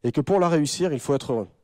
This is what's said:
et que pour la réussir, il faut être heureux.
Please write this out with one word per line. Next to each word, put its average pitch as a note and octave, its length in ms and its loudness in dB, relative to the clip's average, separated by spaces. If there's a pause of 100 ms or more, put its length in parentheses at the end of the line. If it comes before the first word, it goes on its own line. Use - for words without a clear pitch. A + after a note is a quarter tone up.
et A#2+ 80 0
que D3+ 100 0
pour G3 180 2
la F3 100 4
réussir, D#3+ 440 0
il C3+ 60 -4
faut C#3 160 -2
être C3+ 160 -4
heureux. A2 160 -2 (160)